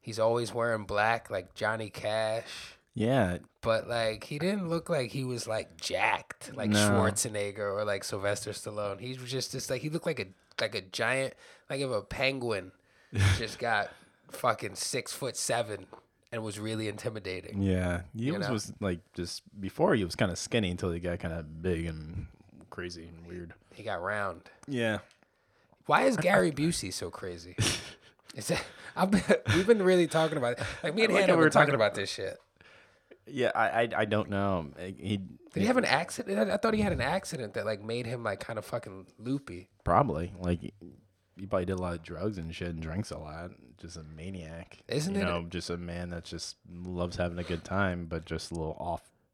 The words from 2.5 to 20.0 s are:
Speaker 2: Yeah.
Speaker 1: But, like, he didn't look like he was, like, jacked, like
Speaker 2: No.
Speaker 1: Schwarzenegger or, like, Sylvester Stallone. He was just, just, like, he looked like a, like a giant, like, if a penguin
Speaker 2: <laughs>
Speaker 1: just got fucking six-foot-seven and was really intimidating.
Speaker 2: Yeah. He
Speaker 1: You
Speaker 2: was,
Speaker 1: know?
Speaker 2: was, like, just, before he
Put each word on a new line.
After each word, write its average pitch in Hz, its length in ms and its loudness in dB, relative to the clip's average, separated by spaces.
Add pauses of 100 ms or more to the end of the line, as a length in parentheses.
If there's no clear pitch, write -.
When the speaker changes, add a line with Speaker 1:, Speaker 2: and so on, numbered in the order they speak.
Speaker 2:
Yeah. 110 440 4 (220)
Speaker 1:
But, 110 280 2
like, 113 360 -2
he 147 120 -8
didn't 185 320 -2
look 165 180 -2
like 139 240 0
he 135 120 -4
was, 123 240 -4
like, 110 340 -6
jacked, - 760 -2
like 110 140 0
Speaker 2:
No. 104 80 6
Speaker 1:
Schwarzenegger 104 800 4 (160)
or, 104 120 0
like, 101 180 0
Sylvester 101 480 -2
Stallone. 101 480 -6
He 127 180 -8
was 123 140 -10
just, 131 200 -2
just, 131 200 -6
like, 127 100 -2
he 139 80 -4
looked 156 160 -4
like 151 140 -2
a, 95 80 -4 (340)
like 113 140 -2
a 98 60 -2
giant, 120 520 -2 (380)
like, 139 100 -4
if 135 80 -2
a 107 140 0
penguin 120 680 -2 (220)
Speaker 2:
<laughs> 98 460 2
Speaker 1:
just 110 180 -6
got 113 320 2 (400)
fucking 110 460 0
six-foot-seven 113 1120 -2 (440)
and 113 120 -6
was 107 160 -6
really 110 280 -2
intimidating. 98 760 -4
Speaker 2:
Yeah. 92 380 2 (140)
He 113 100 -4
Speaker 1:
You 147 100 0
Speaker 2:
was, 202 120 -2
Speaker 1:
know? 107 60 0
Speaker 2:
was, 104 260 -4
like, 90 200 -2 (160)
just, - 260 -6 (180)
before 110 360 2
he 104 100 2